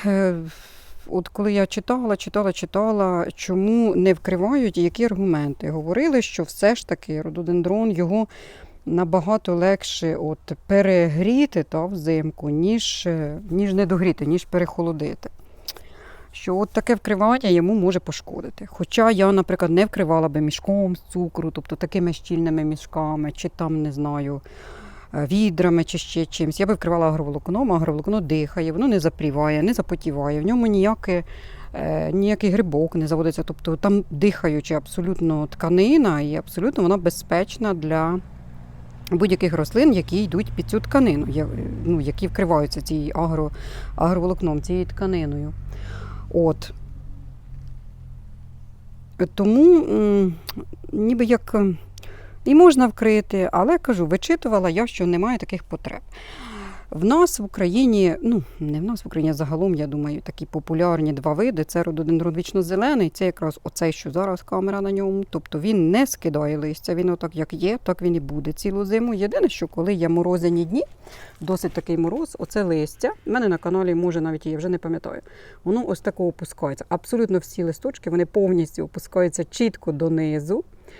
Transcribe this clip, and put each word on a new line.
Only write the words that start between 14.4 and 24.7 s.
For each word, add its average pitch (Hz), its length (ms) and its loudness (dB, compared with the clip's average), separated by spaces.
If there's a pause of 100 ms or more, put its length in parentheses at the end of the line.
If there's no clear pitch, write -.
перехолодити. 165 840 -4 (1000)
Що 185 240 -4
от 202 140 0
таке 226 240 0
вкривання 214 540 2
йому 175 260 4
може 180 260 2
пошкодити. - 680 -12
Хоча 226 440 2
я, 196 220 6
наприклад, 185 380 2
не 185 140 6
вкривала 160 440 2
би 151 120 0
мішком 185 560 0
з - 40 -16
цукру, 165 500 -4
тобто - 260 -8
такими 175 360 -2
щільними 160 520 0
мішками, 151 680 -4
чи - 160 -8
там, 156 340 -2
не 151 100 -2
знаю, 143 480 -4 (720)